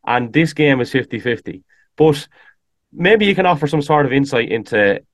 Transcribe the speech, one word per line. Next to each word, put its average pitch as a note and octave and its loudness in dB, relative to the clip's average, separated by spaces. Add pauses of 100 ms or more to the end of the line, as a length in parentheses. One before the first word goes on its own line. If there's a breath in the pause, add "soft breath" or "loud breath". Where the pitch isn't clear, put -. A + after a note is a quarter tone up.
And A#2+ -2
this D#3+ 0
game C#3 2
is A#2+ -4
fifty B2 -6
fifty. - -8 (320)
But D3+ 0 (640 soft breath)
maybe G#3 2
you F#3+ 0
can F#3 0
offer D#3 0
some D3+ 0
sort D3 2
of B2 -2
insight C3+ 0
into G#2 0 (140)